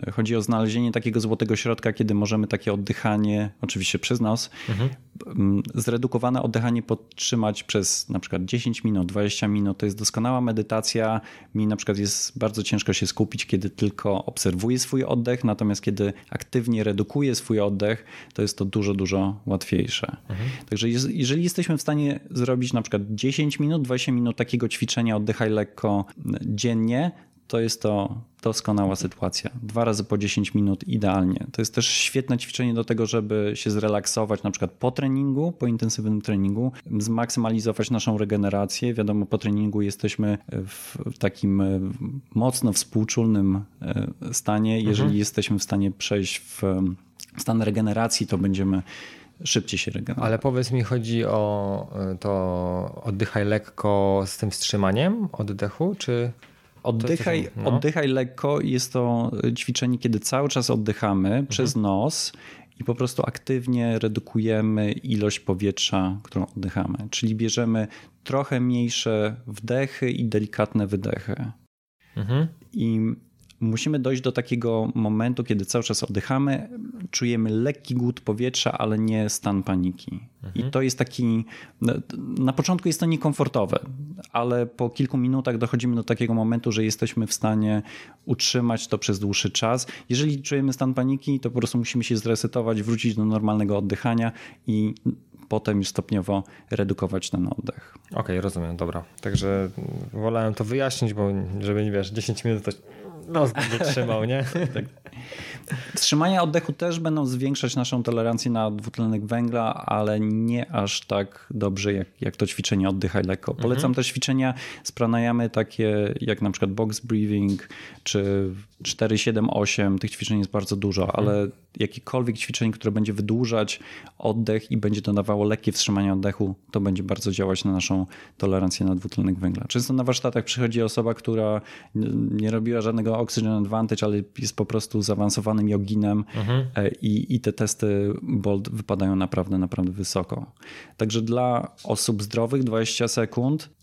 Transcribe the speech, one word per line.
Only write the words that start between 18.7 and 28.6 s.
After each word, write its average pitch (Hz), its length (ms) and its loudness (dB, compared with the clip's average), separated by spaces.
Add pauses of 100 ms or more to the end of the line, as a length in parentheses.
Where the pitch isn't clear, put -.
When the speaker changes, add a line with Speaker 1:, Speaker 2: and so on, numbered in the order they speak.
Speaker 1:
dużo 98 520 0
łatwiejsze. - 720 0 (120)
Speaker 2:
Mhm. 107 200 -4 (200)
Speaker 1:
Także 107 200 0
jest, 127 200 0
jeżeli 143 340 2
jesteśmy 175 340 0
w - 40 -6
stanie 147 380 0 (120)
zrobić 123 420 0
na 117 80 2
przykład 107 280 0
dziesięć 139 500 0
minut, 151 220 2
dwadzieścia 127 300 0
minut 120 260 2
takiego 117 300 0
ćwiczenia 117 500 0
oddychaj 110 320 0
lekko, 104 560 0 (200)
mm, 104 140 -2 (160)
dziennie, 120 560 2 (360)
to 117 120 -2
jest 113 220 -2
to 104 400 0 (220)
doskonała 104 520 2